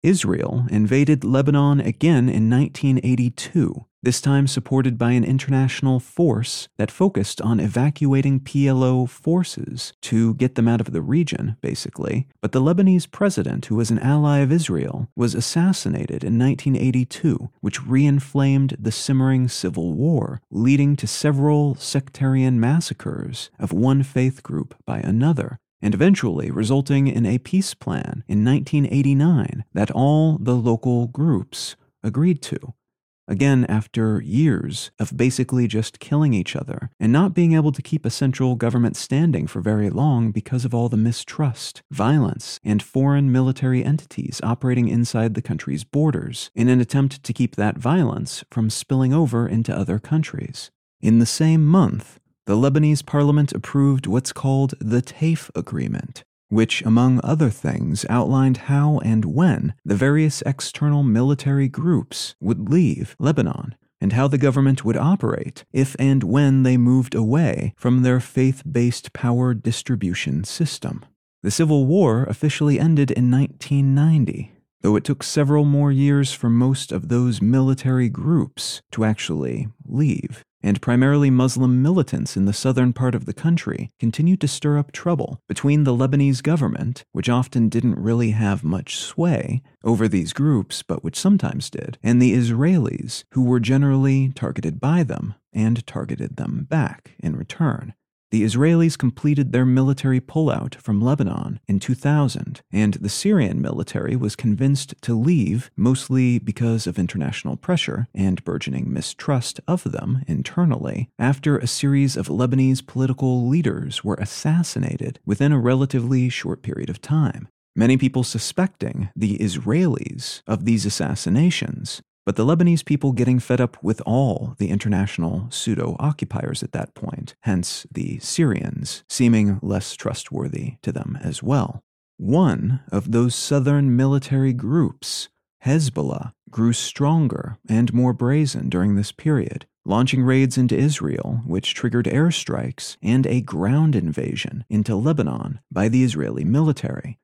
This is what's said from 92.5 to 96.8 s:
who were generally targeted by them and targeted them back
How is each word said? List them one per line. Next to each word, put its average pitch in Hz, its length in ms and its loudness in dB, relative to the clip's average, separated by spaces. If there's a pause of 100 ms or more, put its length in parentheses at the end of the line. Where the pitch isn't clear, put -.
who 131 100 0
were 123 180 4
generally 135 760 2
targeted - 440 -6
by 165 240 2
them 104 320 -4 (180)
and 113 340 0
targeted - 500 -8
them - 320 -6
back - 500 -4